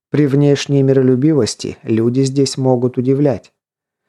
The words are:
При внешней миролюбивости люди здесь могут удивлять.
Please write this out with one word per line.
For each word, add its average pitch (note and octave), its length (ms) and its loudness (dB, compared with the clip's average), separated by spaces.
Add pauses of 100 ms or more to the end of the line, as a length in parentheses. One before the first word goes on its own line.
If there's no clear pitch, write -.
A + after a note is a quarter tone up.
(120)
При C#3+ 160 2
внешней C#3 560 0
миролюбивости C3 960 0
люди A#2 400 0
здесь C3+ 360 -2
могут B2+ 400 0
удивлять. C3+ 540 -2 (580)